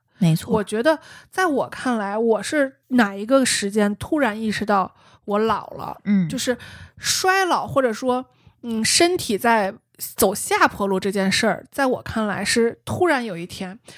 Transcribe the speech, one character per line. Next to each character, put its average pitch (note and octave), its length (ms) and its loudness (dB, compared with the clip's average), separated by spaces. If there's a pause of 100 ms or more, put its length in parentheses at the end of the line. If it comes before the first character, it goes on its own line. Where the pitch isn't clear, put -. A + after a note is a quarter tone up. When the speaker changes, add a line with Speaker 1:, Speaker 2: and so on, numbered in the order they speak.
(180)
Speaker 1:
没 E3+ 180 4
错。 A#3 180 -2
Speaker 2:
我 A3 100 2
觉 G#3+ 200 -2
得 D#4 160 2 (320)
在 F#4 140 2
我 B3+ 240 0
看 B3 280 -4
来， G3+ 200 -4
我 A3+ 260 2
是 C4+ 340 0 (120)
哪 G#3+ 260 2
一 G3 100 -8
个 C4 180 4
时 G3+ 280 0
间 G#3 240 2
突 - 240 -2
然 A3 200 0
意 A3 120 -2
识 G3 140 -4
到 G3 280 0 (320)
我 G#3 140 0
老 G#3+ 320 0
了， - 320 -10
Speaker 1:
嗯。 F#3+ 260 2
Speaker 2:
就 C4 80 -6
是 B3 200 -2 (400)
衰 F#4+ 480 0
老 A#3+ 200 0
或 - 160 0
者 A#3+ 100 2
说， B3+ 340 -4 (360)
嗯， A3+ 240 -4
身 F4 320 4
体 G#3+ 200 -2
在 A3 360 2 (440)
走 G3+ 180 2
下 F4+ 320 2
坡 G3+ 200 -4
路 F#3+ 120 0
这 G3 100 -2
件 F#3+ 220 0
事 A3+ 160 2
儿， - 240 -2
在 C#4 140 0
我 B3+ 160 0
看 A3 260 -4
来 G3 160 -4
是 A#3 400 0
突 - 240 0
然 C4+ 160 2
有 G3 140 -8
一 E3+ 80 -8
天， F#3 340 -12 (180)